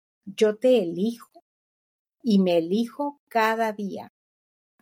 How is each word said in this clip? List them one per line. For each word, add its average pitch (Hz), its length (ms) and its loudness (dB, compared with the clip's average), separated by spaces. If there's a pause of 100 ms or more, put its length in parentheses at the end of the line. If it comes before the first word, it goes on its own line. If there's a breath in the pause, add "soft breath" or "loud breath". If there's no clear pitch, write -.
(240)
Yo 214 320 0
te 254 260 2
elijo 180 480 -6 (920)
y 208 180 4
me 175 180 2
elijo 233 720 -4
cada 220 440 0
día 202 360 -10 (720)